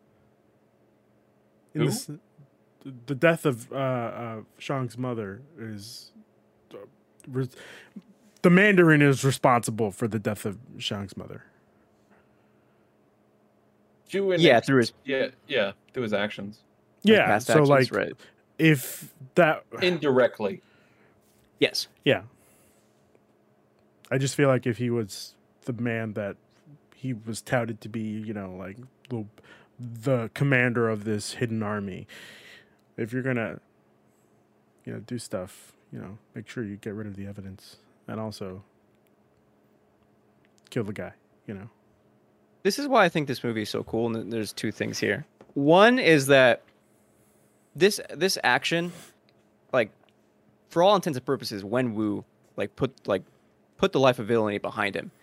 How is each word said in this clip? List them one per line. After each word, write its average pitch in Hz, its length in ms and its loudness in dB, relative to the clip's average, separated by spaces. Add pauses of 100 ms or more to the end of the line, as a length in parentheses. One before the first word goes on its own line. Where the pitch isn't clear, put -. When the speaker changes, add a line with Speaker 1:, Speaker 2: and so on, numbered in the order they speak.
(1700)
Speaker 1:
In 156 80 -4
Speaker 2:
Who? 151 60 0
Speaker 1:
this, - 240 -6 (960)
the 147 80 -6
death 165 320 2
of, 120 260 -4
uh, - 20 -8
uh, 117 680 -6 (180)
Shang's 127 400 -6
mother 113 420 -6 (160)
is, 110 540 -16 (640)
uh, - 20 -16 (500)
res-, 131 220 -6 (920)
the 180 80 8
Mandarin 175 500 8
is 139 240 4
responsible 117 640 2
for 113 180 -4
the 107 120 -2
death 104 260 -4
of 101 140 -8 (180)
Shang's 101 400 -8
mother. 85 240 -14 (2750)
Speaker 2:
To 196 220 0
an 175 80 2
Speaker 3:
Yeah, 147 180 8
Speaker 2:
ex-, 113 100 0
Speaker 3:
through 135 100 4
his 113 160 2 (120)
Speaker 2:
yeah, 135 240 -2 (180)
yeah, 110 240 0 (240)
through 127 80 -4
his 107 100 -4
actions. 101 460 -6 (420)
Speaker 3:
his 214 140 6
Speaker 1:
Yeah, 160 100 6
Speaker 3:
past 104 220 0
Speaker 1:
so, 120 60 4
Speaker 3:
actions, 139 380 6
Speaker 1:
like, - 0 -
Speaker 3:
right. 98 220 -2 (460)
Speaker 1:
if 156 520 2 (220)
that 160 300 4 (180)
Speaker 2:
Indirectly. 127 800 2 (1000)
Speaker 3:
Yes. - 300 -2 (160)
Speaker 1:
Yeah. 110 160 2 (1900)
I 131 80 0
just 135 160 -2
feel 143 140 4
like 131 180 2
if 120 120 -2
he 123 120 -2
was 117 460 -6 (300)
the 123 80 -6
man 113 400 -6
that 101 240 -8 (580)
he 131 160 -8
was 110 300 -10
touted 117 400 -2
to 110 80 -14
be, 113 100 -8
you 110 340 -8
know, 95 240 -10
like, 95 200 -14 (320)
the, 113 160 -6 (520)
the 117 560 -4
commander 123 540 2
of 107 160 -4
this 104 300 -6
hidden 113 280 -4
army, 104 460 -8 (880)
if 113 160 -6
you're 127 120 -4
gonna, 120 360 -4 (1300)
you 117 80 -12
know, 113 60 -12
do 117 200 -10
stuff, - 540 -12 (180)
you 123 80 -14
know, 104 180 -16 (160)
make 104 140 -14
sure 123 160 -8
you 101 140 -10
get 104 160 -10
rid 107 140 -10
of 98 100 -14
the 98 100 -12
evidence 98 480 -16 (320)
and 110 140 -8
also 101 420 -12 (2000)
kill 117 160 -4
the 104 80 -8
guy, 95 180 -12 (340)
you 113 80 -12
know? 117 160 -14 (960)
Speaker 3:
This 202 160 0
is 285 80 -6
why 247 160 4
I 170 60 4
think 151 180 -2
this 127 160 -6
movie 110 200 -2
is 104 60 -8
so 107 140 -4
cool, 113 240 -2
and 113 80 -4
th-, 113 160 -8
there's 110 220 -6
two 110 180 -6
things 107 260 -6
here. 104 280 -2 (300)
One 190 440 6
is 156 280 4
that 131 340 6 (1120)
this, 185 240 2 (160)
this 175 300 -2
action, 165 480 0 (800)
like, 120 180 0 (800)
for 170 120 0
all 202 140 6
intents 170 220 -2
and 127 80 -12
purposes, 110 380 -6
Wen 117 300 -2
Wu, 104 300 -4 (340)
like, 104 180 -6
put, 131 160 -4 (160)
like, 95 160 0 (540)
put 190 140 2
the 151 80 0
life 131 200 4
of 104 80 -8
villainy 110 300 0
behind 104 380 -4
him. - 160 -10 (100)